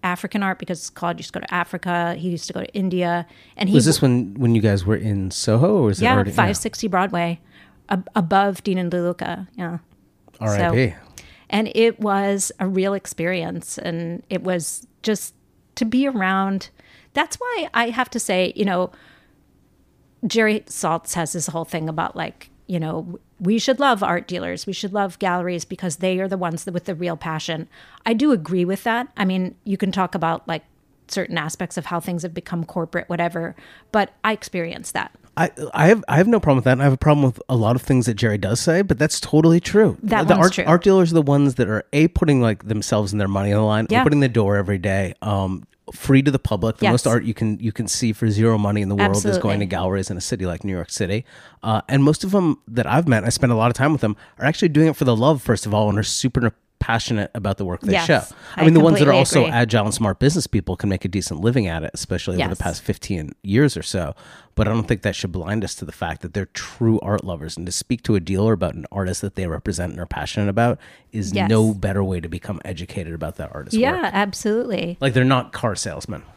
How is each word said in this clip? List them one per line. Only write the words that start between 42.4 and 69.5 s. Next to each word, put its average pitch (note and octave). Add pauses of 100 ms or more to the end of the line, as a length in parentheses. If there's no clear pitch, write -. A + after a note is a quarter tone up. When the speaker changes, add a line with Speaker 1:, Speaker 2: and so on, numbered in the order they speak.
Speaker 2:
like, A2+
themselves G#2
and G#2
their G2
money G2
on G#2
the A2
line, G#2+
Speaker 1:
Yeah. A3
Speaker 2:
opening D3
the C3+
door G#2
every G2+
day, F#2+
um, G2 (300)
free C3+
to C#3+
the C3
public. A2
The -
Speaker 1:
Yes. -
Speaker 2:
most B2
art A#2
you A2+
can, G#2+
you A2
can G#2+
see A2+
for A2+
zero A2
money G#2
in F#2+
the G2+
world G2+
is G2+
Speaker 1:
Absolutely. G#2
Speaker 2:
going G2+
to G2+
galleries F#2
in F#2
a F2+
city F#2
like E2+
New G2
York E2+
City. G#2 (380)
Uh, A2
and C#3
most D3+
of F#3
them F#3
that A#2
I've E3
met, A2+
I A2+
spend A#2+
a A#2
lot A2+
of A#2+
time C#3+
with C#3
them, G#2 (240)
are B2
actually D#3+
doing D#3
it C#3+
for -
the B2
love, C3
first -
of G#2
all, G#2+
and G#2
are A2
super A#2+ (260)
passionate A2
about G2
the G2+
work F2+
they G3+
Speaker 1:
Yes, E3+
Speaker 2:
show. D3 (320)
I F#3
Speaker 1:
I E3
Speaker 2:
mean, D#3+
the E3
ones D#3
that D3
are C#3
Speaker 1:
completely C3+
Speaker 2:
also C3+
Speaker 1:
agree. -
Speaker 2:
agile A#2
and G#2+
smart G2+
business C#3+
people F#2
can G#2
make F#2+
a -
decent F2
living A#2
at E2
it, -
especially F#2
over F2+
the F2
Speaker 1:
Yes. F#2
Speaker 2:
past E2+
fifteen F2 (100)
years A#2
or D#2+
so. E2 (400)
But G#2+
I G#2
don't A2+
think A2
that -
should F2+
blind F#2+
us F2+
to -
the D2
fact E2
that E2+
they're F#2+
true -
art -
lovers. D#2+
And E2+
to F2+
speak -
to A2+
a F#2+
dealer F#2+
about F2
an E2
artist F#2
that G2+
they F2
represent E2+